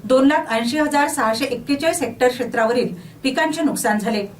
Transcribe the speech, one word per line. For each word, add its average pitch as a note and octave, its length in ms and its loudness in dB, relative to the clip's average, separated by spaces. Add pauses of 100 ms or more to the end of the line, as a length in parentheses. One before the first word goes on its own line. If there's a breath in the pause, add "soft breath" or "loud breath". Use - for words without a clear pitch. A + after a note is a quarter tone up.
दोन C4 240 4
लाख D4+ 260 2
ऐंशी A#3 240 0
हजार D4 300 2
सहाशे A3+ 380 0
एक्केचाळीस C#4+ 560 -2
हेक्टर B3 260 0
क्षेत्रावरील A#3+ 680 0 (300 loud breath)
पिकांचे D#4 380 0
नुकसान G#3+ 380 0
झाले. G#3 260 -2 (140)